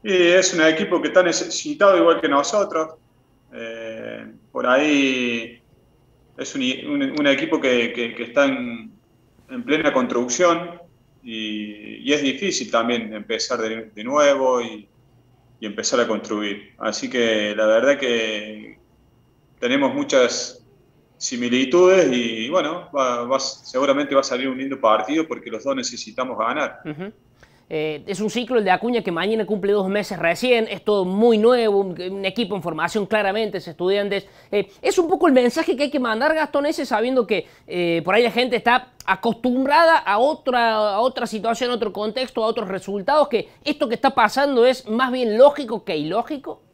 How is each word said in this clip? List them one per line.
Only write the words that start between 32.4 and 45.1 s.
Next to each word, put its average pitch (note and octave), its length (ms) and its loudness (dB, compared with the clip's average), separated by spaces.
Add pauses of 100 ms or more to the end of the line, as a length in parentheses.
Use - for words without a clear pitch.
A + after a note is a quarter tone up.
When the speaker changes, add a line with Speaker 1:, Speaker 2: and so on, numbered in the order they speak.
Speaker 2:
en F#3+ 80 -6
formación E3+ 440 -2
claramente, G#3 540 -2
es - 100 -12
Estudiantes. G3 580 -2 (240)
Eh, G3+ 180 -2 (120)
es F#4 180 2
un E4 80 2
poco C#4+ 200 2
el C#4 60 6
mensaje B3 440 2
que C#4+ 60 0
hay D4 60 -2
que D4+ 80 -4
mandar, B3+ 380 0
Gastón, D4 300 0
ese, D#4 200 -2
sabiendo A#3+ 400 0
que, F#3 220 -2 (180)
eh, E3+ 380 -2
por F#3 100 0
ahí A#3 100 4
la A3+ 80 0
gente A#3+ 260 0
está A#3+ 340 0 (140)
acostumbrada C4+ 920 2
a G3+ 180 0
otra, A#3 800 2
a G#3 40 0
otra B3 260 0
situación, A3+ 460 -4
a B3 40 0
otro F#3+ 180 -4
contexto, A3 500 -4
a G#3+ 40 2
otros A3+ 200 -2
resultados, G3+ 600 0
que G3+ 180 -2 (160)
esto D4 240 -2
que A3+ 80 -2
está C#4 180 0
pasando B3+ 520 4
es B3+ 240 0
más B3 200 0
bien A#3+ 280 0